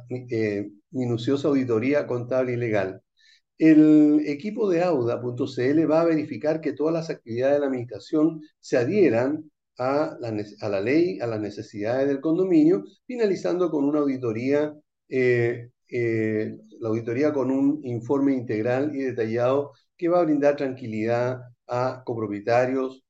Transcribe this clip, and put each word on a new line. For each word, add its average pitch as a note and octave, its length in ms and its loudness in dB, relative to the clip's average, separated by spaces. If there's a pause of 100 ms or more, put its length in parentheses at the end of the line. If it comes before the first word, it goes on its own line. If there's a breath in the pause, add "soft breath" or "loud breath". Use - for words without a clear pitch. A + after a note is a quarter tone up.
(100)
eh, A2 600 -4 (200)
minuciosa B2+ 580 -2
auditoría C3 580 0
contable B2 480 -2
y - 20 -4
legal. G#2 440 -2 (580 soft breath)
El D3+ 680 8
equipo G#3 420 -4
de E3+ 140 2
auda B2 380 0
punto B2 260 -6
c B2+ 240 -2
l D#3 160 2
va D#3 140 4
a E3+ 60 4
verificar D#3 540 -2
que D3 120 -4
todas D#3 220 -2
las E3 160 -4
actividades B2+ 460 -2
de D3 40 2
la C#3+ 60 -2
administración C3+ 760 -2 (180 loud breath)
se - 180 -2
adhieran C#3 720 2 (280)
a D3 420 -2
la A#2+ 120 -6
nece-, G#2 280 -8
a A2 80 -6
la G2 120 -2
ley, E3+ 400 0
a A#2+ 60 -4
las A2 140 -4
necesidades G#2+ 680 -4
del C#3 120 -2
condominio, F3 640 4 (240 loud breath)
finalizando F3+ 640 0
con D3 140 0
una D3 160 0
auditoría, C3+ 760 -2 (340)
eh, A#2+ 640 0 (180)
eh, A2 680 -2 (240)
la A2+ 80 -6
auditoría A#2 440 -2
con C3 180 -2
un C#3 340 0
informe C3+ 500 0
integral B2 640 -2
y C3+ 60 -4
detallado A#2+ 680 -2 (240 soft breath)
que E3+ 120 -4
va F3 120 2
a F3 40 2
brindar C#3+ 320 2
tranquilidad B2 840 -2 (280)
a B2 360 -4
copropietarios, A#2+ 1040 -2